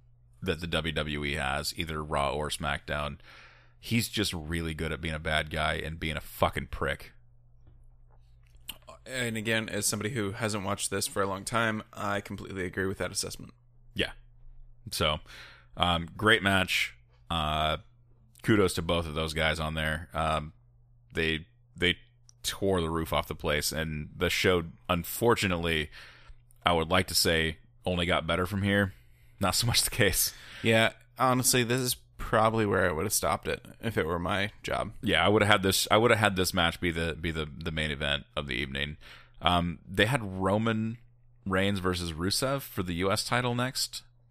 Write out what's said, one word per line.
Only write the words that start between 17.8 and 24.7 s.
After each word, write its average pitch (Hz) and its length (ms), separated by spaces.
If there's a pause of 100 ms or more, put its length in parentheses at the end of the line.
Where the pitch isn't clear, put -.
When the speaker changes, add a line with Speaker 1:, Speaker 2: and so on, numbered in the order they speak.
Speaker 1:
kudos 101 320
to - 80
both 85 240
of 76 80
those 80 180
guys 78 260
on 78 160
there. 78 400
Um, 78 380 (640)
they, 80 320 (300)
they 87 200 (480)
tore 95 360
the 80 100
roof 80 220
off 76 140
the - 80
place, 73 380
and 78 440
the 87 140
show, 90 340 (240)